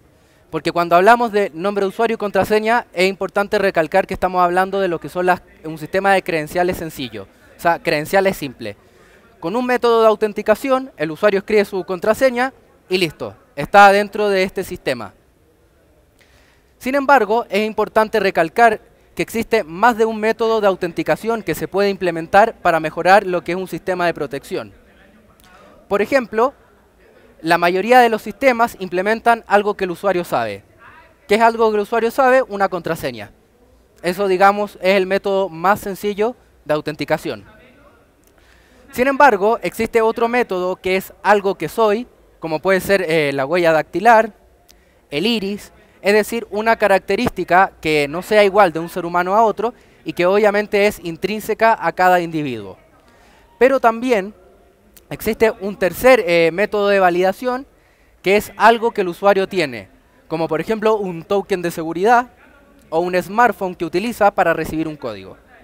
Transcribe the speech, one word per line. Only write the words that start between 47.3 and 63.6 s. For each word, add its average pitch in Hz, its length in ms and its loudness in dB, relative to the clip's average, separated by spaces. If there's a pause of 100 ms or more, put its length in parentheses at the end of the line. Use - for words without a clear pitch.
que 151 260 0
no 156 160 -8
sea 214 220 4
igual 190 280 4
de 156 60 -8
un 170 100 -8
ser 175 160 -8
humano 175 300 -2
a 220 80 4
otro 214 320 -2 (300)
y 160 80 -8
que 170 120 -2
obviamente 202 600 2
es - 160 -4
intrínseca 208 800 -2
a 170 100 -4
cada 180 300 2
individuo. 139 560 -8 (840)
Pero 262 220 2
también 226 520 0 (800)
existe - 400 -2
un 196 260 -8
tercer, 220 480 4
eh, 170 280 2
método 202 360 -2
de 202 120 2
validación 190 680 0 (560)
que 190 140 2
es - 200 -4
algo 226 360 4
que - 80 -4
el 185 80 -2
usuario 196 400 0
tiene, 131 400 -6 (400)
como 160 180 -4
por 156 140 -2
ejemplo 220 360 0
un 180 280 -6
token 196 360 -2
de 170 120 -4
seguridad 190 580 0 (580)
o 160 120 -2
un 180 200 -2
smartphone 196 540 0